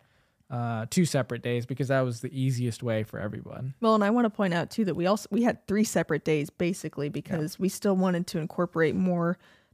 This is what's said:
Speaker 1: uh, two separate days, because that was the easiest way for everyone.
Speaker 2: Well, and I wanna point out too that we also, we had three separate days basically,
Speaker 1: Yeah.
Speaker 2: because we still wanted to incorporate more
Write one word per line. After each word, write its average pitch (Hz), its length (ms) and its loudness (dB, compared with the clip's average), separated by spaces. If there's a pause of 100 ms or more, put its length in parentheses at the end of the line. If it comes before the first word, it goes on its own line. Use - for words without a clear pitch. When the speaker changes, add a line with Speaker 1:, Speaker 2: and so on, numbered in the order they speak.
(500)
Speaker 1:
uh, 117 400 -4
two 180 140 4
separate 127 360 0
days, 120 260 -2
because 135 200 -4
that 135 140 4
was 123 200 -2
the 127 160 -8
easiest 123 460 -2
way 110 220 0
for - 160 -10
everyone. 127 600 -8
Speaker 2:
Well, 220 140 4
and 214 80 4
I 202 80 2
wanna 240 180 4
point 196 260 0
out 165 180 -2
too 226 140 0
that 170 100 -2
we 175 100 0
also, 208 240 0
we 233 140 2
had - 240 0
three 208 160 2
separate 165 400 0
days 156 260 0
basically, 165 560 -4
Speaker 1:
Yeah. 147 60 -4
Speaker 2:
because 156 480 -4
we 185 80 2
still 196 260 0
wanted 185 320 2
to 175 140 -4
incorporate 165 560 0
more 180 420 2 (360)